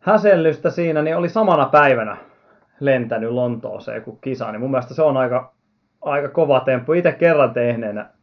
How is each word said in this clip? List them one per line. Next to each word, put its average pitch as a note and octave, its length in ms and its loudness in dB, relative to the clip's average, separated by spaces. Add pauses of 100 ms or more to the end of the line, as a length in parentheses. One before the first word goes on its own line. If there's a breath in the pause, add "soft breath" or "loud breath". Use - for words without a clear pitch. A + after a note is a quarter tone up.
häsellystä F3+ 680 2
siinä, E3 320 -2
niin D#3+ 140 -2
oli F3 120 -2
samana F3 380 2
päivänä B2 500 2 (640 soft breath)
lentänyt A#2+ 500 -2
Lontooseen A2+ 720 -6
kuin A#2 180 -18
kisa, A#2 320 -8
niin G#2+ 80 -10
mun C3+ 100 -6
mielestä B2+ 240 -4
se D#3+ 80 0
on C#3+ 140 2
aika, B2+ 360 -2 (500)
aika C#3+ 260 -4
kova C#3+ 320 2
temppu. C3 320 -2
Itse F3 200 2
kerran D3 420 2
tehneenä A2+ 560 -4 (120)